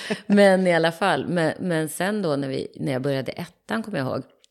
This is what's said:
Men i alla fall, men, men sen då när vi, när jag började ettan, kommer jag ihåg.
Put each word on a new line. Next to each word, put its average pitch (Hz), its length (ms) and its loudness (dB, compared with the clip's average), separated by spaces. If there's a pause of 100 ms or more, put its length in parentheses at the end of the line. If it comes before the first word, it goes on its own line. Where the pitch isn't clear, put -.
(260)
Men 196 420 6
i 175 60 4
alla 165 180 4
fall, 165 360 0
men, 160 320 0
men 160 300 -2
sen 202 320 -4
då 156 140 0
när 139 120 -2
vi, 135 280 -4
när 156 160 -4
jag 127 100 0
började 135 300 -2
ettan, - 520 -8
kommer 208 140 -6
jag 135 100 -2
ihåg. - 160 -4 (280)